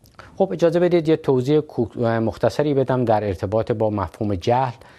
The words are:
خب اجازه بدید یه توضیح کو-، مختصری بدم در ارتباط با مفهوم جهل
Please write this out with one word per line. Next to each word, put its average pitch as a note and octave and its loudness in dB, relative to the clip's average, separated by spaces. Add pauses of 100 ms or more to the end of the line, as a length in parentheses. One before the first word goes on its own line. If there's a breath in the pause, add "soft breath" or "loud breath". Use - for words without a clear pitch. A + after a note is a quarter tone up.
(360 loud breath)
خب F#3+ 0
اجازه E3 2
بدید E3+ 2
یه D#3+ 4
توضیح C#3 2
کو-، B2 -4
مختصری A#2 0
بدم C3 0
در G#2+ 2
ارتباط G#2 -2
با A2 0
مفهوم G#2 -4
جهل A#2+ 0 (240 loud breath)